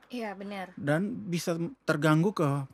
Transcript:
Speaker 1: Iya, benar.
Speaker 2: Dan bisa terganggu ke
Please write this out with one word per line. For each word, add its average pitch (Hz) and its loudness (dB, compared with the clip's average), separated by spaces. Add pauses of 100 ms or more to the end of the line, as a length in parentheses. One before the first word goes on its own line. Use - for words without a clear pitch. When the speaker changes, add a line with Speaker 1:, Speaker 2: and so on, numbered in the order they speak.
Speaker 1:
Iya, 226 -8
benar. 196 -10
Speaker 2:
Dan 165 -2
bisa 170 -2 (260)
terganggu 156 4
ke 170 0 (280)